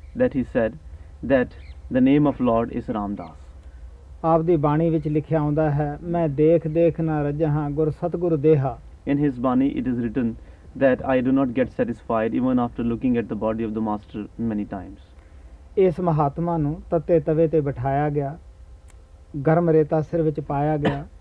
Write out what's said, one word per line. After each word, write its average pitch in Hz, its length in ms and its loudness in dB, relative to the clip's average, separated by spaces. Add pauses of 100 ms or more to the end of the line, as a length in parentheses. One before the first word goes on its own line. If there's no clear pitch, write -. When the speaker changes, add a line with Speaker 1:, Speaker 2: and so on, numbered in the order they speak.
(180)
Speaker 1:
that 123 220 0
he 123 40 0
said 117 340 -2 (480)
that 123 320 0 (360)
the 127 80 2
name 143 280 4
of 120 180 -4
Lord 117 280 0
is 117 140 -8
Ramdas। 101 460 -6 (880)
Speaker 2:
ਆਪ 165 180 4
ਦੀ 170 140 2
ਬਾਣੀ 151 340 2
ਵਿੱਚ 156 180 0
ਲਿਖਿਆ 156 320 0
ਆਉਂਦਾ 151 320 2
ਹੈ, 147 320 -2
"ਮੈਂ 170 260 0
ਦੇਖ 156 380 4
ਦੇਖ 165 340 2
ਨਾ 156 220 -2
ਰੱਜਾ 147 240 -2
ਹਾਂ, 147 220 0
ਗੁਰ 156 200 0
ਸਤਿਗੁਰ 170 480 -2
ਦੇਹਾ।" 139 420 4 (300)
Speaker 1:
In 143 80 2
his 143 200 0
Bani 127 320 2 (120)
it 120 120 -4
is 120 60 -4
written 117 340 -2 (500)
that 127 200 4
I 131 180 2
do 127 100 0
not 135 180 2
get 120 200 0
satisfied 113 640 -2
even 127 260 0
after - 240 -4
looking 117 340 -2
at 110 120 -4
the 110 100 -6
body 110 260 -2
of 107 80 -4
the 110 80 -4
master 107 440 -6 (260)
many 104 140 -4
times। 95 340 -12 (800)
Speaker 2:
ਇਸ 185 220 2
ਮਹਾਤਮਾ 165 580 0
ਨੂੰ 156 240 -2 (100)
ਤੱਤੇ 170 280 2
ਤਵੇ 160 280 2
ਤੇ 156 140 2
ਬਿਠਾਇਆ 139 480 -2
ਗਿਆ, 147 280 -4 (1120)
ਗਰਮ 165 220 4
ਰੇਤਾ 160 320 4
ਸਿਰ 165 200 -2
ਵਿੱਚ 156 180 0
ਪਾਇਆ 147 380 -2
ਗਿਆ 143 300 -2 (140)